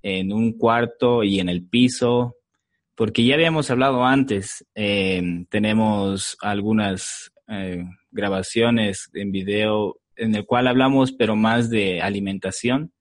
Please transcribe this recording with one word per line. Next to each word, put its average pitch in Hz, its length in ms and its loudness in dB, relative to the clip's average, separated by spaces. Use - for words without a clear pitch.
en 95 280 -2
un 113 220 0
cuarto 117 680 2
y 98 160 2
en 90 100 -2
el 87 180 -4
piso, 123 680 2
porque 113 320 0
ya 131 80 4
habíamos 160 380 2
hablado 127 340 2
antes, 131 580 0
eh, 95 720 -2
tenemos 104 920 0
algunas, 101 920 -2
eh, 92 360 -8
grabaciones 104 1000 0
en 101 180 -6
video 104 680 -2
en 110 200 -2
el 104 100 -6
cual 123 220 2
hablamos, 131 440 2
pero 110 240 0
más 113 360 2
de 98 300 0
alimentación 101 1000 -4